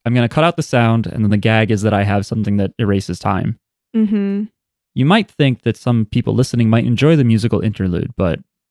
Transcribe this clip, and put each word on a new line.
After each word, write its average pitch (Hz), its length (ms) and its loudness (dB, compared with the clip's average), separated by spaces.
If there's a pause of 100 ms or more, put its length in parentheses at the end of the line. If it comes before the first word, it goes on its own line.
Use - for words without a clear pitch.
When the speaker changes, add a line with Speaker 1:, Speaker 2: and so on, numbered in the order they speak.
Speaker 1:
I'm 117 80 0
gonna 120 160 2
cut 156 140 0
out 170 140 0
the 156 60 -4
sound, 113 440 0
and 110 160 -4
then 104 80 2
the 104 60 2
gag 110 340 0
is 101 100 0
that 104 120 0
I 101 100 2
have 101 240 0
something 101 300 -2
that 95 200 -2
erases 101 400 -2
time. 98 400 -4 (380)
Speaker 2:
Mm-hmm. 202 480 -2 (520)
Speaker 1:
You 127 120 0
might 208 240 2
think 135 320 0
that 113 140 -2
some 117 280 0
people 110 300 -2
listening 117 340 0
might 113 160 2
enjoy 127 300 2
the 143 80 4
musical 113 380 2
interlude, 95 540 -2
but 87 240 -2 (320)